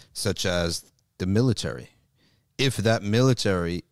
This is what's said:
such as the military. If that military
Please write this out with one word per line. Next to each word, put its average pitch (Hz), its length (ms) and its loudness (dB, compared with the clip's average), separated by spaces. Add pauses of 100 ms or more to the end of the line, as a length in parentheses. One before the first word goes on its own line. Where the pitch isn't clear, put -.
(140)
such - 320 -4
as 87 460 -2 (260)
the 92 80 -4
military. 98 640 0 (680)
If 135 200 0
that 110 260 0
military 101 880 0